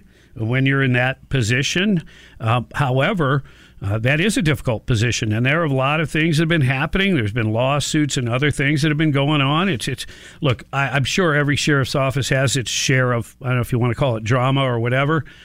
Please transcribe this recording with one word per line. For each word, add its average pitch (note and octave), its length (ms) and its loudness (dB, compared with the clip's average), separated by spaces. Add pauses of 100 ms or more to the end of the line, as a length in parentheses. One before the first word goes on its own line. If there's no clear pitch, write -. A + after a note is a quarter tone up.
(380)
when A#2+ 280 0
you're C3+ 180 2
in C3+ 80 2
that B2 380 -2
position. C#3 760 0 (380)
Uh, A2+ 200 0 (120)
however, C#3 680 0 (400)
uh, G2 180 -2
that C3 200 2
is G3+ 160 2
a C4 60 0
difficult C3+ 440 0
position, A2+ 460 0
and A2+ 140 0
there D3 160 2
are E3+ 40 0
a C#3+ 80 0
lot C3+ 280 0
of D3+ 100 -4
things D#3+ 240 2
that D3+ 60 2
have E3 80 2
been E3 100 2
happening. D3+ 560 0
There's G#2+ 160 0
been A2 220 -2
lawsuits C#3 640 0
and B2 100 -2
other C3 240 0
things C#3+ 300 0
that D#3 80 2
have D3 80 0
been D#3 140 2
going C#3 280 2
on. D3+ 300 0
It's, C3+ 180 -4
it's, C3 180 -6 (360)
look, B2+ 320 -2
I, C3+ 160 -2
I'm C3 160 0
sure E3+ 300 2
every D3 200 2
sheriff's C#3 400 0
office C3+ 320 -2
has C3+ 300 0
its A#2+ 120 -4
share B2+ 440 0
of, A#2 280 -4
I - 40 -10
don't B2+ 100 0
know B2 60 0
if A#2 100 -6
you B2 80 0
wanna A#2 160 0
call C3 220 0
it G#2+ 80 -10
drama B2+ 360 2
or B2+ 160 0
whatever, C3 460 0 (220)